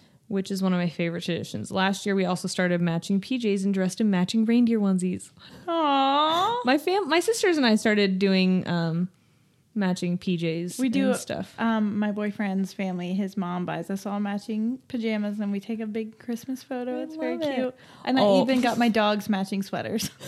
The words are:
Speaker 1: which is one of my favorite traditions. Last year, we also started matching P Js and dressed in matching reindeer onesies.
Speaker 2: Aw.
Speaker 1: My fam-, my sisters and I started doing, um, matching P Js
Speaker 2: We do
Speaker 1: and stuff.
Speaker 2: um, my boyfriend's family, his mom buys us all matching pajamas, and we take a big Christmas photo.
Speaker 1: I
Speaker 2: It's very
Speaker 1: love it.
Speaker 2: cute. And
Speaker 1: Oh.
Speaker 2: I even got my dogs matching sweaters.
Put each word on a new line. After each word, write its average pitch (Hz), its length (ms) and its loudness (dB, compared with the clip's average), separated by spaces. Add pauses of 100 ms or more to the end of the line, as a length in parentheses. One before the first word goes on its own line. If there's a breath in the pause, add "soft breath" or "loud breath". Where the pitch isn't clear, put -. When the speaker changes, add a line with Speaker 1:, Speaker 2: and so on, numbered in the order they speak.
(280 soft breath)
Speaker 1:
which 196 220 -4
is 190 120 -4
one 190 100 2
of 180 60 2
my 175 100 0
favorite 170 360 -4
traditions. 196 460 -6
Last 190 360 0
year, 196 80 0
we 190 100 2
also 180 240 -2
started 175 320 0
matching 175 400 0
P 254 180 -4
Js 202 260 0
and 196 100 2
dressed 185 260 -2
in 214 100 2
matching 190 340 2
reindeer 233 340 4
onesies. 185 520 0 (360 loud breath)
Speaker 2:
Aw. 320 1000 2
Speaker 1:
My 285 140 4
fam-, 370 300 0
my 330 120 4
sisters 381 360 2
and 269 100 4
I 220 80 6
started 208 440 2
doing, 185 500 4
um, 170 400 0 (680 soft breath)
matching 180 400 0
P 175 220 0
Js 170 400 -4
Speaker 2:
We 262 100 2
do 262 220 2
Speaker 1:
and - 60 2
stuff. - 420 -8
Speaker 2:
um, 220 400 0
my 208 140 0
boyfriend's 202 600 -2
family, 180 420 -4
his 190 220 -4
mom 180 300 -4
buys 160 240 -6
us 196 160 -6
all 202 140 -4
matching 214 680 -4
pajamas, 214 540 -2
and 202 100 -2
we 202 80 -2
take 220 220 -6
a 226 80 -4
big 220 320 -6
Christmas 247 420 -6
photo. 254 380 -6
Speaker 1:
I - 20 -4
Speaker 2:
It's 311 140 -10
very 320 200 -4
Speaker 1:
love 311 140 -2
it. 269 60 -2
Speaker 2:
cute. 254 180 -2 (300 loud breath)
And 262 160 2
Speaker 1:
Oh. 202 180 6
Speaker 2:
I 185 40 6
even 254 180 2
got 240 180 2
my 240 100 4
dogs 208 400 2
matching 196 360 -2
sweaters. - 460 -4 (180)